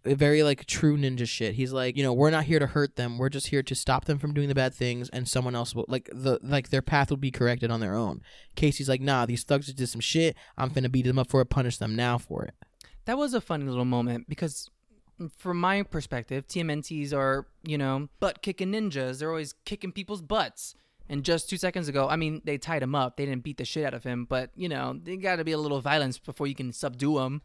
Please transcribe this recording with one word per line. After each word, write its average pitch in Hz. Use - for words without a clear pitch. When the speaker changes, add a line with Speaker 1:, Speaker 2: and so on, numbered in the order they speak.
Speaker 1:
very, 147
like, 143
true 151
ninja 127
shit. -
He's 127
like, 127
you 139
know, 131
"We're 143
not 156
here 156
to 143
hurt -
them. 120
We're 127
just 143
here 139
to 131
stop 135
them 147
from 147
doing 143
the 139
bad 131
things, 123
and 127
someone 127
else 117
will, 117
like, 127
the, 131
like, 135
their 135
path 143
will 147
be 135
corrected 120
on 113
their 101
own." 104
Casey's 143
like, 131
"Nah, 135
these 117
thugs 143
just 135
did 127
some 120
shit. 160
I'm 131
finna 131
beat 127
them 127
up 127
for 135
it, 123
punish 123
them 110
now 120
for -
it." 50
Speaker 2:
That 247
was 285
a 226
funny 147
little 123
moment 120
because, 151
from 175
my 190
perspective, 135
T -
M 160
N 147
Ts 147
are, 135
you 151
know, 135
butt-kicking 196
ninjas. 139
They're 156
always 160
kicking 196
people's 196
butts. 160
And 143
just 165
two 190
seconds 175
ago, 139
I 147
mean, 156
they 147
tied 156
him 131
up. 127
They 143
didn't 127
beat 143
the 127
shit 151
out 135
of 120
him, 123
but, 127
you 180
know, 131
they 175
gotta 185
be 160
a 151
little 143
violence 139
before 143
you 139
can 127
subdue 139
'em. 131